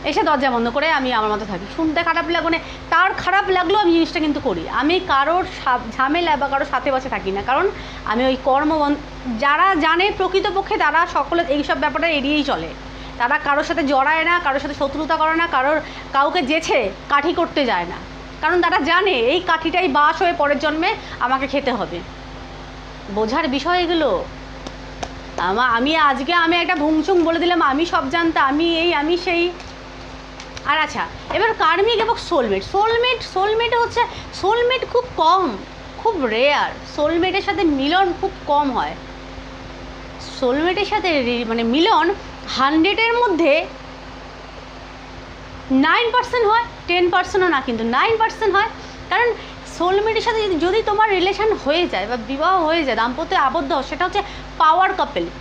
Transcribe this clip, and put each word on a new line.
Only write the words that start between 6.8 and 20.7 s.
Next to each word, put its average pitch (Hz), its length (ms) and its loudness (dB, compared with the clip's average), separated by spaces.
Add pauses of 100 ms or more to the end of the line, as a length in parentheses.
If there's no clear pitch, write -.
পাশে 262 180 -2
থাকি 190 220 -4
না, 196 120 -4
কারণ 285 220 2 (400)
আমি 233 200 0
ওই 262 180 2
কর্মবন-, 294 560 2 (400)
যারা 311 360 4
জানে 339 360 2
প্রকৃতপক্ষে 381 640 0
তারা 320 360 2
সকলে 339 340 0
এইসব 285 320 0
ব্যাপারে 302 340 0
এড়িয়েই 285 300 0
চলে। 165 260 -2 (480)
তারা 254 200 2
কারোর 285 260 0
সাথে 311 200 -2
জড়ায় 285 420 2
না, 339 140 2
কারোর 277 200 0
সাথে 285 140 -6
শত্রুতা 285 420 -2
করে 311 200 2
না, 330 120 2
কারোর, 294 300 2 (340)
কাউকে 285 300 2
যেচে 311 380 0 (300)
কাঠি 285 240 2
করতে 320 320 0
যায় 180 200 0
না, 180 120 -10 (440)
কারণ 339 200 2
তারা 349 180 2
জানে 349 320 2
এই 269 280 2
কাঠিটাই 339 480 0
বাস 294 340 4
হয়ে 349 120 2
পরের 285 260 2
জন্মে 311 300 0 (300)